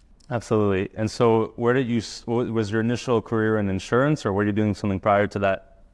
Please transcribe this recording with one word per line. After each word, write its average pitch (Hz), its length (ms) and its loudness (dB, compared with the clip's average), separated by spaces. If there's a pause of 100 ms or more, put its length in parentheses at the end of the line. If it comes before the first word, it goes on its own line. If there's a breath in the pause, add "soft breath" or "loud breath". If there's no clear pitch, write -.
(300)
Absolutely. 104 640 0
And 107 160 -2
so 113 460 2
where 117 160 0
did 127 160 0
you, 117 100 0
s-, - 280 -8
what 117 240 -2
was 110 200 -2
your 110 120 0
initial 117 400 0
career 110 340 0
in 104 140 0
insurance, 127 560 0
or 101 80 0
were 104 100 2
you 104 80 0
doing 104 220 0
something 95 260 -4
prior 101 280 4
to 104 100 -8
that? 98 560 -4